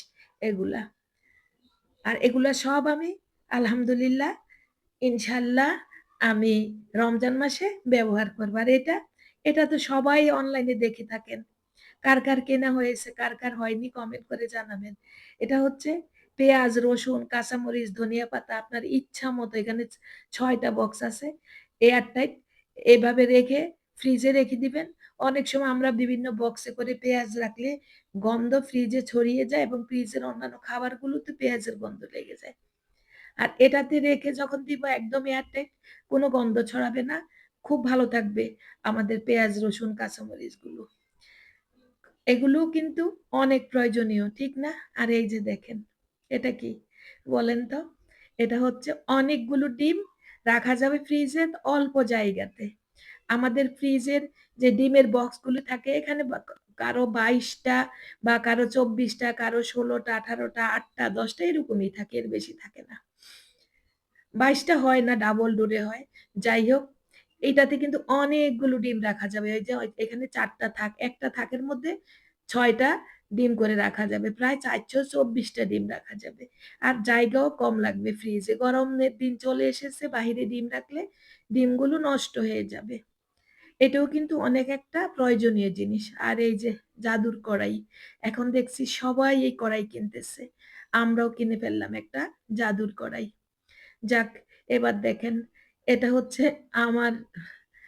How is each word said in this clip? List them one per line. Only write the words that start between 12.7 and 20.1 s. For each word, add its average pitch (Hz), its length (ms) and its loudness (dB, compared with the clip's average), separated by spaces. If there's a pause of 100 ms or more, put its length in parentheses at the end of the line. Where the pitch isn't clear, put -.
হয়েছে, 247 400 -2
কার 240 260 -6
কার 247 180 -6
হয়নি, 226 340 -4
কমেন্ট 240 400 -12
করে 233 200 -6
জানাবেন। 214 460 -10 (460)
এটা 269 220 2
হচ্ছে 277 280 -2 (480)
পেঁয়াজ, 262 400 6
রসুন, 247 460 2
কাঁচামরিচ, 240 680 -4
ধনিয়া 233 340 -4
পাতা 233 320 -8
আপনার 226 260 -8
ইচ্ছা 269 460 -2
মতো। 233 260 -6
এখানে 226 280 -4
ছ-, - 160 -18 (320)